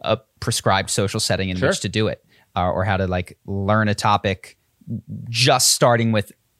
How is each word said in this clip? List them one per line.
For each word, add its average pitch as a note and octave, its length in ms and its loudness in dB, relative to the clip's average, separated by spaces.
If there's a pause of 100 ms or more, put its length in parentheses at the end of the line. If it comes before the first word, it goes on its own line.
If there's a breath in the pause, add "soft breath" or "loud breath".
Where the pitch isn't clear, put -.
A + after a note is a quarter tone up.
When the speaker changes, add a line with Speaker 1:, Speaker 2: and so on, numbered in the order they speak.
Speaker 1:
a A2 180 0 (220)
prescribed G2 500 0
social G#2+ 300 -2
setting F#2+ 300 -2
in F#2 60 -4
Speaker 2:
Sure. F#2 120 0
Speaker 1:
which G3 120 -2
to - 80 -4
do G#2+ 200 0
it, - 160 -8 (320 soft breath)
uh, F2+ 140 0
or F#2 140 -2
how G2 120 0
to, F#2+ 100 0
like, F2+ 400 -4
learn G#2 420 0
a G2+ 60 2
topic G#2 640 -2 (720)
just B2+ 440 2
starting A#2 400 4
with G#2 200 0 (260)